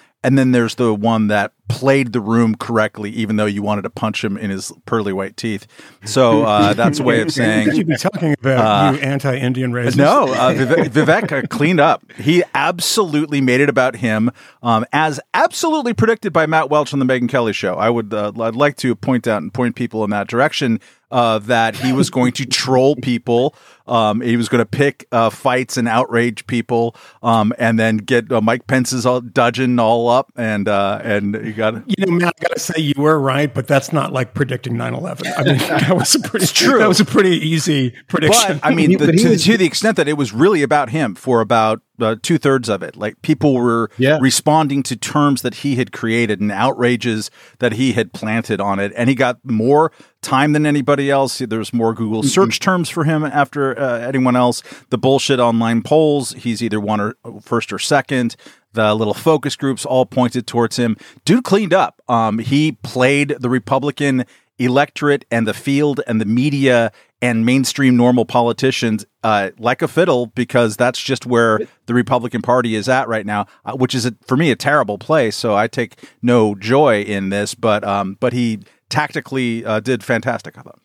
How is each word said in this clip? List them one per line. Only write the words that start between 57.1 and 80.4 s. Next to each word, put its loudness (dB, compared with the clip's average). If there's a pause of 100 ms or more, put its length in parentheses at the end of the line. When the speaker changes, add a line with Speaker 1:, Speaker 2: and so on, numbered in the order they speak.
Speaker 1:
first -4
or -8
second. -2 (380)
The 2
little -2
focus 0
groups -4
all 2
pointed -2
towards -2
him. 0 (280)
Dude 2
cleaned 2
up. 0
Um, 0
he 0 (100)
played 0
the -4
Republican -2 (340)
electorate 0
and 0
the -2
field -2
and -2
the -2
media 2 (300)
and 0
mainstream 2
normal 4
politicians, -2 (200)
uh, 0
like -2
a -2
fiddle, 2
because 0
that's 0
just -4
where 2 (280)
the -2
Republican 0
Party 0
is -2
at 0
right -4
now, -4 (180)
uh, -8
which -2
is, -2
a, -4 (120)
for 0
me, 2
a 0
terrible 0
place. 0
So 0
I 2
take -8 (240)
no 4
joy 2
in -4
this, -4
but, 0
um, -4
but 0
he -2 (300)
tactically, -4
uh, -2
did -4
fantastic, -4